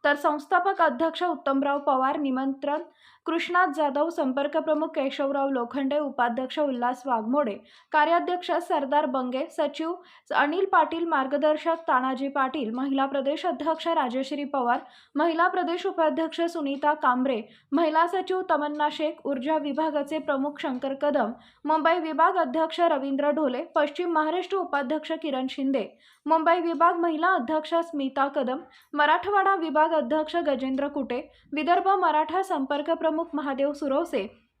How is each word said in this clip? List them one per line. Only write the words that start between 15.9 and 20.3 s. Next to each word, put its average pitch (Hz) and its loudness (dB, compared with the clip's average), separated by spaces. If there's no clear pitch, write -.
सुनीता 294 0
कांबरे, 254 0
महिला 320 4
सचिव 370 -2
तमन्ना 294 0
शेख, 311 -2
ऊर्जा 285 -2
विभागाचे 294 -2
प्रमुख 285 -2